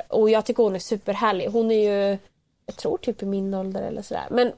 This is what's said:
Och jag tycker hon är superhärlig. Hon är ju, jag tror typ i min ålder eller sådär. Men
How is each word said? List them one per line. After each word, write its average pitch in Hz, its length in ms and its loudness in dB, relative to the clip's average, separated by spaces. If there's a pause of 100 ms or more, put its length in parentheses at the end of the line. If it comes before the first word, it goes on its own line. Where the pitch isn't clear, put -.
Och 220 200 4
jag 220 160 4
tycker 233 180 2
hon 196 120 2
är 180 40 -4
superhärlig. 208 680 -2
Hon 226 240 2
är 214 180 4 (200)
ju, 196 80 0 (480)
jag - 120 -14
tror - 200 -2
typ - 260 -4
i - 20 -6
min 196 280 -2
ålder 190 280 -4
eller 214 200 -6
sådär. - 300 -6
Men 247 260 2